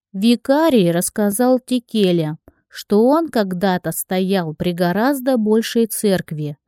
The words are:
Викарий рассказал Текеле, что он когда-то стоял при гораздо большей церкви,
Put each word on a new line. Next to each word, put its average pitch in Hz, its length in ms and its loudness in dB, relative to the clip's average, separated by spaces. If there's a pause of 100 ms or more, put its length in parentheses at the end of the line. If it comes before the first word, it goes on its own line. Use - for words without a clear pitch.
(180)
Викарий 240 760 2
рассказал 208 680 0
Текеле, 180 800 -2 (320)
что - 360 0
он 311 220 2
когда-то 185 640 -2
стоял 185 640 -4
при 175 160 -4
гораздо 240 640 -2
большей 220 520 0
церкви, 160 680 -4 (100)